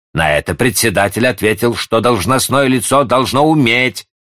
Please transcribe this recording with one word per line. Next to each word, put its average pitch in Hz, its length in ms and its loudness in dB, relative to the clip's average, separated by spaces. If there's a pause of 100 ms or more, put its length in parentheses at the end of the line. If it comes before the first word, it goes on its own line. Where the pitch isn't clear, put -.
(120)
На 80 180 0
это 76 240 -2
председатель 107 720 0
ответил, 107 480 0
что - 260 -2
должностное 123 680 0
лицо 131 360 0
должно 123 420 0
уметь 127 600 0 (140)